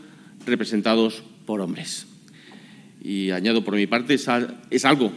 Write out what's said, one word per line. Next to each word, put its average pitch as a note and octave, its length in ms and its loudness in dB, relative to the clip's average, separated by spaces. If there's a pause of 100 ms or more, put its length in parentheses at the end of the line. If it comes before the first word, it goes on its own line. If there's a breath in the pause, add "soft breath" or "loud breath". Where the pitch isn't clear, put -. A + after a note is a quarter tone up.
(460 loud breath)
representados A2+ 760 0 (240)
por G#2+ 120 -4
hombres". - 460 -8 (1000 loud breath)
Y G2 280 -2
añado G2+ 320 2
por G2+ 120 -2
mi G2+ 120 2
parte, A#2+ 260 0
es - 140 0
al-, A#2+ 420 -2
es C3 160 0
algo C3 320 4